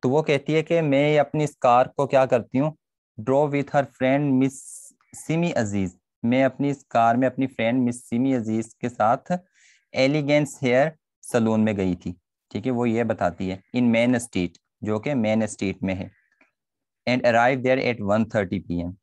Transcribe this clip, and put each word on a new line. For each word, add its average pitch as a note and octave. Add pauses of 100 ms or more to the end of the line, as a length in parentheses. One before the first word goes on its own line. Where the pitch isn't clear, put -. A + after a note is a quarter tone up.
तो B2+
वो C#3+
कहती D3+
है D#3
कि E3+
मैं D3
अपनी D3+
इस C#3+
कार B2 (100)
को C#3+
क्या C3
करती A#2+
हूँ, D3+ (420)
drove C3+
with C#3+
her C#3+ (140)
friend C#3
Miss C3 (640)
सिमी E3
अजीज, G2+ (320)
मैं B2
अपनी C#3+
इस C#3
कार A#2
में C3
अपनी C3
फ्रेंड A#2+
मिस A#2+
सिमी C3
अजीज A2
के B2
साथ A#2 (600)
एलिगेंस D3
हेयर C3 (320)
सैलून A2
में G#2+
गई F#2
थी, F2+ (360)
ठीक G#2+
है, C3
वो A#2+
ये A#2
बताती G2
है F#2 (140)
in A#2+
main A#2+
street, F2+ (260)
जो G#2+
कि D3
मेन A2
स्ट्रीट G2
में F#2+
है, F#2 (1000)
and B2
arrived A#2+
there C3
at A#2
one G#2+
thirty G2+
P F2
M। F2+